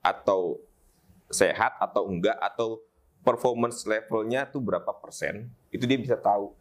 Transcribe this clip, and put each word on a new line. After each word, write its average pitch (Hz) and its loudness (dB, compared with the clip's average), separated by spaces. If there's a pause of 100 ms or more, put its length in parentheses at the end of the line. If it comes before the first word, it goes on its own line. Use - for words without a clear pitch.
atau 90 0 (720)
sehat 95 2
atau 98 0
enggak, 98 0
atau 113 -4 (400)
performance 120 2
levelnya 113 0
tuh 139 -6
berapa 98 -2
persen, 101 -8 (240)
itu 127 -2
dia 131 4
bisa 117 0
tahu. 101 0